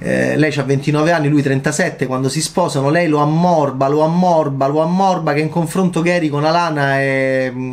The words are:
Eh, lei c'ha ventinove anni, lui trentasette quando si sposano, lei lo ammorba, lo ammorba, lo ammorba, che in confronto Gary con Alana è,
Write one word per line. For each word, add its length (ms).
Eh, 320
lei 160
c'ha 120
ventinove 480
anni, 180
lui 140
trentasette 640
quando 200
si 140
sposano, 480
lei 180
lo 120
ammorba, 680
lo 140
ammorba, 640
lo 160
ammorba, 520
che 80
in 80
confronto 520
Gary 260
con 160
Alana 560
è, 540